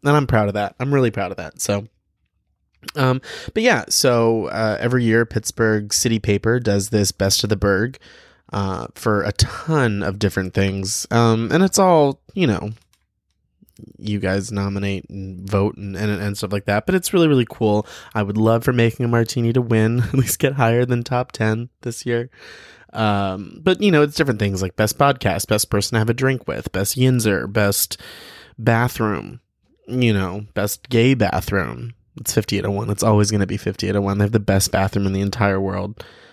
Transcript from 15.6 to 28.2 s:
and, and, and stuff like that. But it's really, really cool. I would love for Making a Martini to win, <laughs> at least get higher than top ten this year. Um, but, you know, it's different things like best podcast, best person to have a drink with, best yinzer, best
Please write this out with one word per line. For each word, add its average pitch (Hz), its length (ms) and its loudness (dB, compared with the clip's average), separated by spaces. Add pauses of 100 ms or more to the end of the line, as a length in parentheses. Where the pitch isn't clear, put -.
and, 98 180 -10
and, 104 160 -2
and 101 280 -4
stuff 98 140 -6
like 101 120 -4
that. 104 220 0
But 185 80 2
it's 180 180 -2
really, 170 160 4
really 127 220 4
cool. 107 360 0 (280)
I 107 80 0
would 101 160 -2
love 113 260 4
for 131 80 2
Making 117 320 2
a 120 40 0
Martini 117 440 0
to 127 80 2
win, 113 400 2
<laughs> - 20 0
at - 120 -4
least 135 240 0
get 139 160 0
higher 120 320 2
than 123 180 -2
top 127 280 -4
ten 110 360 -2 (140)
this - 240 -10
year. 120 240 -2 (600)
Um, 101 720 -2
but, 185 200 0
you 208 80 4
know, 151 120 6
it's 147 140 0
different 131 240 0
things 98 220 0
like 92 140 -4
best 107 200 0
podcast, 127 520 0
best 107 200 0
person 104 260 -2
to 113 40 2
have 107 100 2
a 120 60 0
drink 131 340 -2
with, - 240 -6
best 98 240 -2
yinzer, 110 560 2
best 101 480 0 (580)